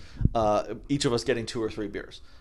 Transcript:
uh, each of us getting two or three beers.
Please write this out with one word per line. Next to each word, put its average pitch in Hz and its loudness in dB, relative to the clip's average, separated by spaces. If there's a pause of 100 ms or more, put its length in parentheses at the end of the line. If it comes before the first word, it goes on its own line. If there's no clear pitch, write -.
(340)
uh, 104 2 (140)
each 143 0
of 123 4
us 117 2
getting 117 0
two 117 -4
or 110 0
three 107 -4
beers. - -10 (200)